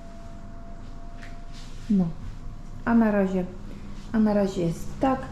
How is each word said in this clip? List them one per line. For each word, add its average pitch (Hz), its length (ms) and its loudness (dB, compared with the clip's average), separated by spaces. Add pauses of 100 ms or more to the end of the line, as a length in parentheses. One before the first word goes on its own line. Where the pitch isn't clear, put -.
(1900)
No, 190 140 6 (800)
a 233 100 4
na 226 160 8
razie, 190 340 4 (680)
a 220 60 4
na 214 160 6
razie 196 280 2
jest - 380 -2
tak. 262 180 4 (140)